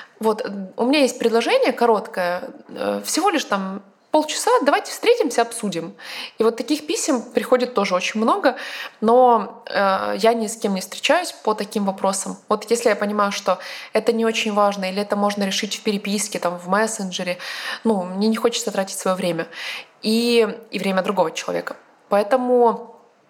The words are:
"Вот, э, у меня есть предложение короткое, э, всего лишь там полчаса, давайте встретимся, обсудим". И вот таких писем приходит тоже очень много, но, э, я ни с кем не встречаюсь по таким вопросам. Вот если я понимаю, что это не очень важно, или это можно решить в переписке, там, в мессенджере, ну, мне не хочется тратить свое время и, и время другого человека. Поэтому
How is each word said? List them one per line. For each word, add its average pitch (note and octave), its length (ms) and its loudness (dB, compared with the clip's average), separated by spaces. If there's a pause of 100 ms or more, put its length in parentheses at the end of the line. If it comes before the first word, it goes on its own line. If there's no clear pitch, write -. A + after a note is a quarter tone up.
(200)
"Вот, A3 220 0
э, - 60 -6 (280)
у - 80 -2
меня C#4+ 160 4
есть B3+ 180 2
предложение C4+ 540 2
короткое, F#3 720 0 (260)
э, - 360 -2
всего F4 260 0
лишь D4+ 140 0
там G3 380 -4 (300)
полчаса, D#4 380 0 (120)
давайте D#4+ 280 2
встретимся, G#4 520 2
обсудим". F#3 520 -6 (440)
И - 40 0
вот A3+ 140 2
таких D4 280 -2
писем D4+ 380 -2
приходит - 520 0
тоже G3 200 2
очень F3+ 260 -2
много, D4 360 2 (440)
но, A#3 680 4
э, G3+ 520 0
я A3+ 160 4
ни A3+ 140 -2
с G#3 80 -8
кем G3+ 180 -2
не F#3 60 -2
встречаюсь - 520 0 (120)
по G#3+ 100 2
таким G#3 300 -4
вопросам. F#3+ 520 -2 (120)
Вот G#3+ 240 -2
если A#3 160 2
я G#3 80 4
понимаю, G#3 340 0
что F#3+ 280 -2 (340)
это G#3+ 200 2
не A3+ 140 0
очень A3+ 260 0
важно, G3+ 380 0
или F#3+ 100 -4
это G3+ 140 0
можно G3+ 300 0
решить G3 320 -2
в - 60 -16
переписке, G3+ 580 -2
там, F3 180 -2
в F3 100 -10
мессенджере, F#3+ 680 -2 (460)
ну, G#3 180 2
мне F#3 260 -2
не A3 80 2
хочется A#3 360 -2
тратить G3 260 -4
свое F#3 180 0
время E3+ 300 -2 (560)
и, A#3 560 2 (140)
и G3+ 80 -8
время F#3+ 220 0
другого F#3 280 0
человека. F3 460 -6 (340)
Поэтому A#3+ 840 2 (320)